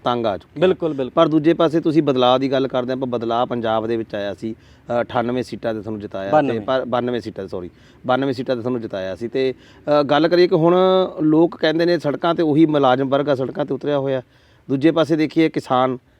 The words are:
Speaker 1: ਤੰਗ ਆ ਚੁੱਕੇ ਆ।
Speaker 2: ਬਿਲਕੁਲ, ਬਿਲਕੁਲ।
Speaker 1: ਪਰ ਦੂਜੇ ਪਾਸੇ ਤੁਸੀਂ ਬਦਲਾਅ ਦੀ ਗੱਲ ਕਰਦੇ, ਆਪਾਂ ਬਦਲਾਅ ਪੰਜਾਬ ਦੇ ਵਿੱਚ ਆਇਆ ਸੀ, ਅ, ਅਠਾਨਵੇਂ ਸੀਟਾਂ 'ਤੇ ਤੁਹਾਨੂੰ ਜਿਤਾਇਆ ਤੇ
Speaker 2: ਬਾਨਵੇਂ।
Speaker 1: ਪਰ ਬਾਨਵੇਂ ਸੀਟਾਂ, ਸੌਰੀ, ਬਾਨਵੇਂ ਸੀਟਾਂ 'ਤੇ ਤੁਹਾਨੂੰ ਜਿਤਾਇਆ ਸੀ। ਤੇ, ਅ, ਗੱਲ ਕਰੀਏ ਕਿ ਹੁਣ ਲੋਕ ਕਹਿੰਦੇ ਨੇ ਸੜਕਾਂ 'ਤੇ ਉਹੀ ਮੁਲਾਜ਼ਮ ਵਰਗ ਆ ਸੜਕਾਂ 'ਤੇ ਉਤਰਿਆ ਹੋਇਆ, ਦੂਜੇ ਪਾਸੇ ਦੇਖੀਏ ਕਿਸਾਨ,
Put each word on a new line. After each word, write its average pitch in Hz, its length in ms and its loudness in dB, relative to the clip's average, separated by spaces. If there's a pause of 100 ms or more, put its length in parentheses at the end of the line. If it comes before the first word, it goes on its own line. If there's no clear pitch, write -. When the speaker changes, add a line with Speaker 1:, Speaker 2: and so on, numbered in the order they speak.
Speaker 1:
ਤੰਗ 120 220 0
ਆ 98 100 -2
ਚੁੱਕੇ - 240 -14
ਆ। - 0 -
Speaker 2:
ਬਿਲਕੁਲ, 175 280 2
ਬਿਲਕੁਲ। 135 220 -4
Speaker 1:
ਪਰ 165 180 4
ਦੂਜੇ 156 260 2
ਪਾਸੇ 160 260 0
ਤੁਸੀਂ 160 220 2
ਬਦਲਾਅ 127 360 2
ਦੀ 135 140 -2
ਗੱਲ 135 160 0
ਕਰਦੇ, 127 240 -4
ਆਪਾਂ 131 140 -4
ਬਦਲਾਅ 117 400 -2
ਪੰਜਾਬ 110 400 -2
ਦੇ 117 100 -2
ਵਿੱਚ 113 180 -8
ਆਇਆ 101 200 -6
ਸੀ, 110 200 -10
ਅ, - 460 -8
ਅਠਾਨਵੇਂ 120 420 -2
ਸੀਟਾਂ 113 320 -8
'ਤੇ 110 60 -8
ਤੁਹਾਨੂੰ 107 200 -8
ਜਿਤਾਇਆ 98 280 -8
ਤੇ - 40 -2
Speaker 2:
ਬਾਨਵੇਂ। 135 280 2
Speaker 1:
ਪਰ 131 240 -2
ਬਾਨਵੇਂ 120 360 -2
ਸੀਟਾਂ, 98 280 -10
ਸੌਰੀ, 90 220 -10 (360)
ਬਾਨਵੇਂ 131 280 0
ਸੀਟਾਂ 131 220 -4
'ਤੇ 113 60 -6
ਤੁਹਾਨੂੰ 123 180 -4
ਜਿਤਾਇਆ 95 340 -6
ਸੀ। 117 140 -8
ਤੇ, 131 260 -2 (460)
ਅ, - 20 4
ਗੱਲ 147 260 2
ਕਰੀਏ 175 200 4
ਕਿ 185 60 2
ਹੁਣ 170 220 4 (440)
ਲੋਕ 156 360 4
ਕਹਿੰਦੇ 165 300 0
ਨੇ 175 120 2
ਸੜਕਾਂ 151 360 -2
'ਤੇ 170 80 0
ਉਹੀ 156 240 4
ਮੁਲਾਜ਼ਮ 135 420 2
ਵਰਗ 139 200 0
ਆ 143 60 2
ਸੜਕਾਂ 131 300 -4
'ਤੇ 139 100 -4
ਉਤਰਿਆ 143 240 -4
ਹੋਇਆ, 135 240 -4 (460)
ਦੂਜੇ 139 220 2
ਪਾਸੇ 160 260 2
ਦੇਖੀਏ 156 320 0
ਕਿਸਾਨ, 131 500 0 (220)